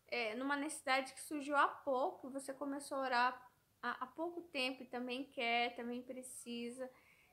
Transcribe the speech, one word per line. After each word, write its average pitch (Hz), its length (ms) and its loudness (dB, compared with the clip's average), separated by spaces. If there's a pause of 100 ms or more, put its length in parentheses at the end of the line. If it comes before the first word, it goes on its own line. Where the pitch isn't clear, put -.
é, 226 280 0
numa 277 200 0
necessidade 277 580 0
que - 80 -14
surgiu 285 360 0
há 311 100 10
pouco, 285 640 0
você 269 240 -6
começou 277 460 -4
a - 20 0
orar 254 500 4 (300)
há, 240 220 -2
há 254 40 -6
pouco 339 360 -4
tempo 262 400 -2
e - 20 -10
também 247 400 -4
quer, 240 500 2
também 240 260 -4
precisa. 247 880 -8 (440)